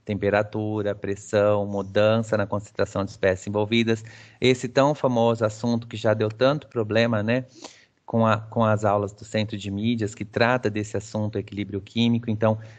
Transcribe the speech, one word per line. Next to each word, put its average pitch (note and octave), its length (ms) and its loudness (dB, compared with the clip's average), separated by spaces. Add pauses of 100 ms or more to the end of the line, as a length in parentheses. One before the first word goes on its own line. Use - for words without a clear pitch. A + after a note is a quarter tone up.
temperatura, G#2 880 -2
pressão, G2+ 720 0
mudança G#2 720 0
na G2+ 100 0
concentração G2+ 600 -4
de - 40 -10
espécies F#2 360 0
envolvidas. A2 580 0 (340)
Esse B2+ 300 2
tão C#3 260 4
famoso A#2 520 2
assunto A#2 400 -2
que - 100 -12
já A2 160 0
deu A2 160 0
tanto C3+ 400 0
problema, A2 540 0
né, B2 240 0 (580)
com A2+ 220 2
a, G#2+ 100 4
com A2 260 -2
as G#2+ 220 2
aulas G#2 300 2
do - 100 -20
Centro G#2+ 320 -4
de G2 140 -8
Mídias, G#2+ 440 -2
que G#2+ 120 -10
trata A#2 420 2
desse G#2+ 260 -4
assunto, G#2+ 440 -4
equilíbrio G2 420 -6
químico. A#2 480 0
Então, A2 300 0 (200)